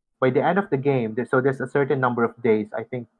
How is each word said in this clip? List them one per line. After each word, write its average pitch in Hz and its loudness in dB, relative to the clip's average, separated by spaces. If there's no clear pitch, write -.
by 131 4
the 131 2
end 175 2
of 202 -4
the 143 -2
game, 123 0
there, 120 -4
so 135 2
there's 135 0
a 131 -4
certain 139 0
number 117 0
of 117 -4
days. 107 2
I 110 -6
think 123 -10